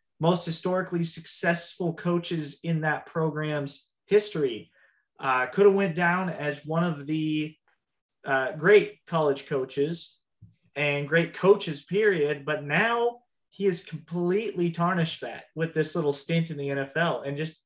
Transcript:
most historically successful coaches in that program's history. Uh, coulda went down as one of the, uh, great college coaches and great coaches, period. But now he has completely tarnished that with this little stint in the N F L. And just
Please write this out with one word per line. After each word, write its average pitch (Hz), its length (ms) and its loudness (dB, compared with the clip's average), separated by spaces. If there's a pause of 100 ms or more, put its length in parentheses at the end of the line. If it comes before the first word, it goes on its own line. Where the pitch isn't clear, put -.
(200)
most 170 260 2
historically 175 580 -2
successful 170 880 -4
coaches 170 720 -4
in 165 200 0
that 151 220 -2
program's 151 880 -4 (160)
history. 143 640 0 (480)
Uh, 127 300 0
coulda 202 220 6
went 196 240 2
down 175 360 2
as 147 340 -6
one 160 200 0
of 147 220 -4
the, 156 500 -2 (680)
uh, 135 280 0
great 170 540 4
college 151 400 0
coaches 143 720 -4 (580)
and 143 320 -2
great 165 260 2
coaches, 185 500 4
period. 165 600 2
But 143 180 -4
now 233 580 0 (280)
he - 140 -6
has 180 180 0
completely 175 880 -2
tarnished 170 500 0
that 139 340 -12
with 160 200 -4
this 156 200 -2
little 151 180 0
stint 165 380 -2
in 147 60 -8
the 143 140 -6
N 139 80 -4
F 139 180 -6
L. 165 260 -2
And 143 140 -6
just 160 300 -8